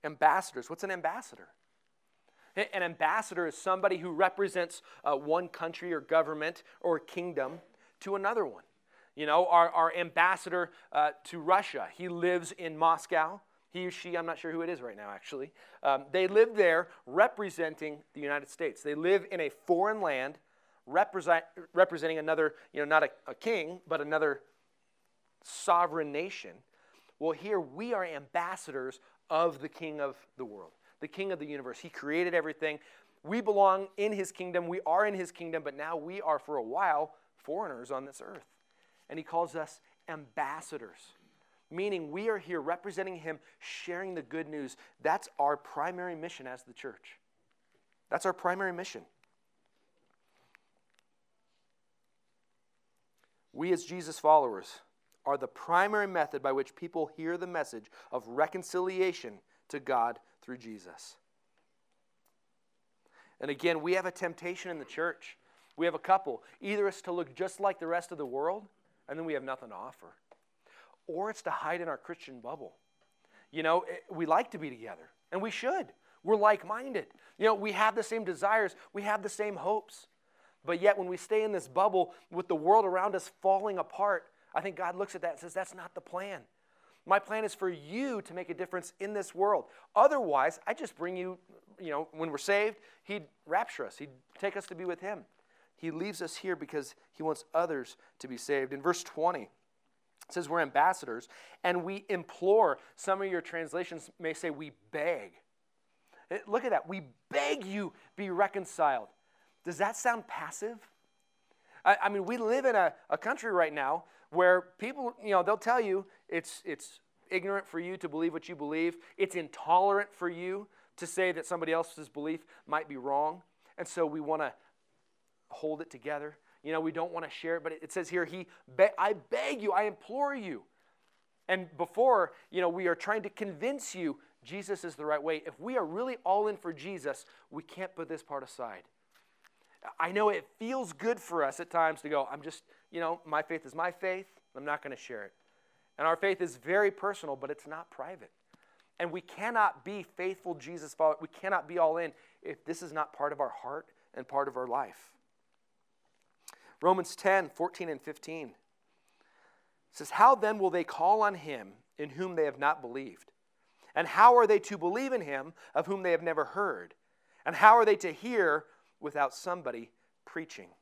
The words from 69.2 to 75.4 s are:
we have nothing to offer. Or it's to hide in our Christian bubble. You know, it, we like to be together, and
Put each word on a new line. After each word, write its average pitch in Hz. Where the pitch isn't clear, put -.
we 160
have 135
nothing 131
to 104
offer. 92
Or 185
it's 214
to 165
hide 160
in 170
our 143
Christian 143
bubble. 120
You 156
know, 170
it, 170
we 170
like 180
to -
be 151
together, 107
and 185